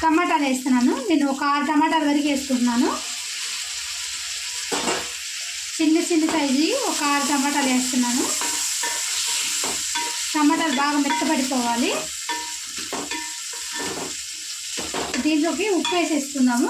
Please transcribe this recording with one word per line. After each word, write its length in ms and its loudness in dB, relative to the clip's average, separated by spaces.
టమాటాలు 440 4
వేస్తున్నాను. 460 4
నేను 240 4
ఒక 180 -2
ఆరు 180 2
టమాటాల 400 4
వరకు 220 2
వేసుకుంటున్నాను. 580 2
చిన్న 200 4
చిన్న 240 4
సైజు 320 2
ఒక 120 -2
ఆరు 200 2
టమాటాలు 420 2
వేస్తున్నాను. 500 2
టమాటాలు 480 4
బాగా 240 2
మెత్తపడిపోవాలి. 880 0
దీంట్లోకి 420 2
ఉప్పు 180 0
వేసేసుకుందాము 760 2